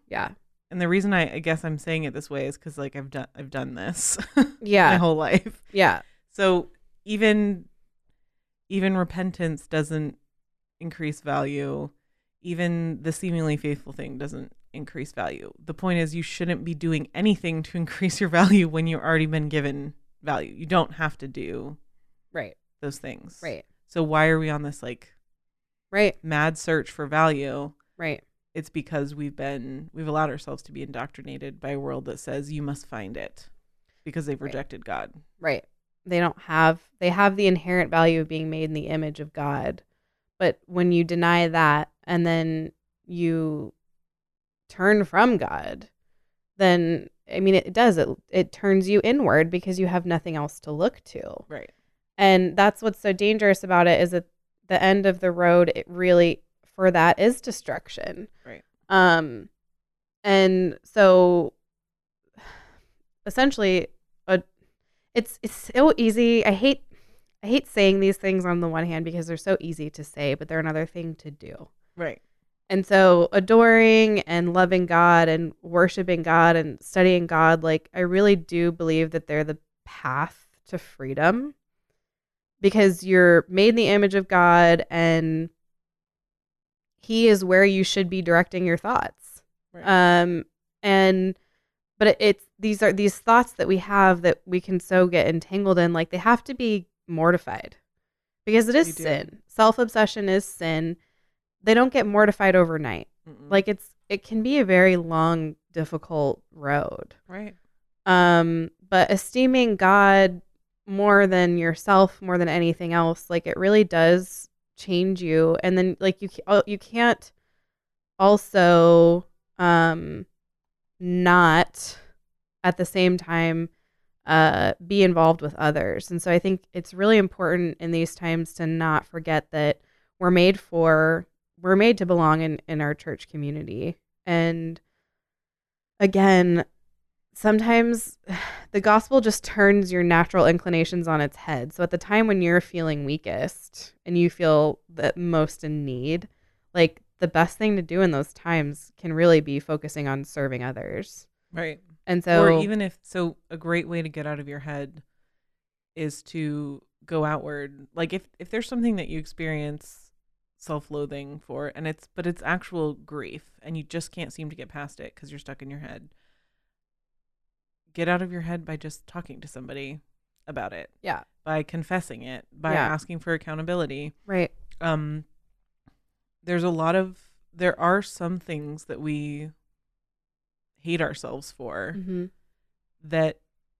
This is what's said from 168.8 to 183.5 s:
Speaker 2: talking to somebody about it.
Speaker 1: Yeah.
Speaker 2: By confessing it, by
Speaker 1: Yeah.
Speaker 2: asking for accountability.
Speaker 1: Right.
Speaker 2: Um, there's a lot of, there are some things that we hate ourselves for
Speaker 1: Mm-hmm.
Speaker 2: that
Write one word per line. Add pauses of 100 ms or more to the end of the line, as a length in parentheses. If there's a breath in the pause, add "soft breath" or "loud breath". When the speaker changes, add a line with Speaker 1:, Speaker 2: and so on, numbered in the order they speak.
Speaker 2:
talking
to
somebody (460)
about
it. (120)
Speaker 1:
Yeah. (200)
Speaker 2:
By
confessing
it,
by
Speaker 1:
Yeah.
Speaker 2:
asking
for
accountability. (120)
Speaker 1:
Right. (280)
Speaker 2:
Um, (1160)
there's
a
lot
of, (240)
there
are
some
things
that
we (1300)
hate
ourselves
for
Speaker 1:
Mm-hmm. (760)
Speaker 2:
that (400)